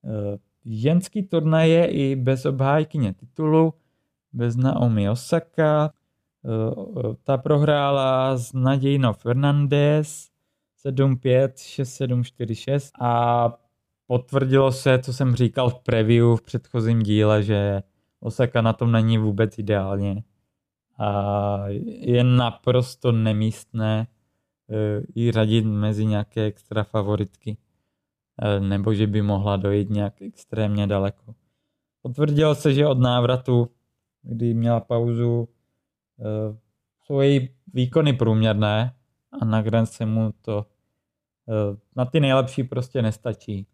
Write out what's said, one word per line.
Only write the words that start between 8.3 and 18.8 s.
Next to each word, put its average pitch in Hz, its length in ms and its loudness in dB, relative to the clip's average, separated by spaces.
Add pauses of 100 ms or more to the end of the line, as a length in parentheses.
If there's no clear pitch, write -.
s 120 160 -6
Nadějnou 131 600 2
Fernandez 143 1160 0 (460)
sedm 135 400 0
pět, 131 420 2
šest - 360 -8
sedm, 123 300 -2
čtyři 117 300 -8
šest 139 460 -4
a 120 520 2 (540)
potvrdilo 131 680 2
se, 127 260 2
co 127 140 -4
jsem 127 220 0
říkal 123 360 0
v - 100 -12
preview 117 560 4
v - 60 -6
předchozím 117 600 -2
díle, 107 400 4
že 101 400 0 (380)
Osaka 117 420 -2
na 113 100 2
tom 117 200 0